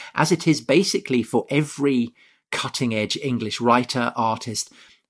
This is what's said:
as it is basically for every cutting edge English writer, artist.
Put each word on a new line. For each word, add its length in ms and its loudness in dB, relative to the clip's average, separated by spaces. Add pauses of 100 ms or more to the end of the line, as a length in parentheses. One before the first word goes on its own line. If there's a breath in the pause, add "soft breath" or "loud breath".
(160 loud breath)
as 160 2
it 160 2
is 140 2
basically 600 2
for 280 -2
every 640 0 (380 soft breath)
cutting 440 -2
edge 260 -2
English 380 -4
writer, 560 2
artist. 560 -2 (380 soft breath)